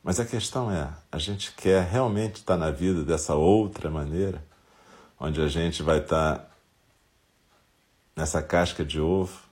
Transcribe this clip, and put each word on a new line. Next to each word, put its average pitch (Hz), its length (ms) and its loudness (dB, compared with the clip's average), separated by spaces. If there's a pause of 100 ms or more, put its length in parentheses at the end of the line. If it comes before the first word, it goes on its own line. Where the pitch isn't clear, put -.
Mas 92 200 -2
a 117 40 2
questão 117 460 -4
é, 78 240 -2 (160)
a - 80 -6
gente 101 340 -6
quer 95 300 4
realmente 104 540 0
estar 92 220 0
na 80 120 0
vida 85 320 0
dessa 76 320 0
outra 90 560 2
maneira? 78 540 -4 (760)
Onde 76 220 -2
a 76 80 2
gente 82 340 -2
vai 78 160 4
estar 78 560 0 (1600)
nessa 78 280 -2
casca 85 420 0
de 78 160 -4
ovo 90 400 0 (120)